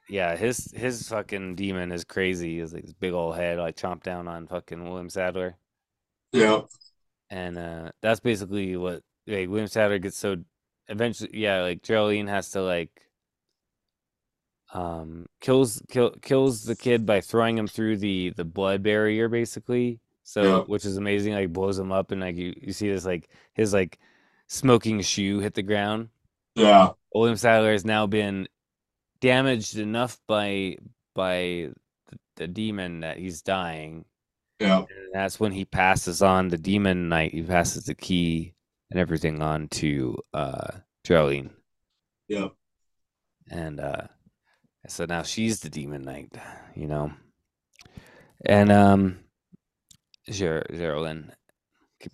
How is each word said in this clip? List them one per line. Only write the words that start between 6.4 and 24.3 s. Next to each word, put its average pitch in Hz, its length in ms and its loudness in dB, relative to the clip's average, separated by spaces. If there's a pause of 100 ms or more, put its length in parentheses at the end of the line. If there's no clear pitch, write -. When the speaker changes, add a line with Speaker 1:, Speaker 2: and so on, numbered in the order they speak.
Speaker 1:
And, 90 280 -8
uh, 82 340 -10 (100)
that's 110 180 2
basically 98 560 -4
what, 87 260 -6 (260)
like, 95 200 -4
William 104 200 -4
Sadler 104 320 2
gets 95 180 -6
so 101 180 -2 (520)
eventually, 110 440 -4
yeah, 101 300 0
like, 90 200 -4
Geraldine 107 440 2
has 98 240 -4
to, 98 120 -4
like, 87 280 -2 (1800)
um, 82 540 -10 (140)
kills, 131 480 2
kill, 120 220 2 (120)
kills 135 420 2
the 113 120 -4
kid 117 300 2
by 101 140 4
throwing 113 360 2
him 107 100 -2
through 110 320 -2
the, 92 380 -2
the 87 80 -6
blood 98 380 -2
barrier, 107 460 2
basically. 117 720 -2 (240)
So, - 180 -2
Speaker 2:
Yeah. 95 220 6
Speaker 1:
which 101 200 -4
is 98 120 -4
amazing, 101 380 0
like, 95 180 -2
blows 95 260 -2
him 95 140 -4
up, 95 180 0
and, 98 100 -4
like, 92 160 -6
you, 87 240 -6
you 98 120 -10
see 104 180 -4
this, 92 140 -4
like, 87 240 -4 (260)
his, 110 180 2
like, 95 280 0 (480)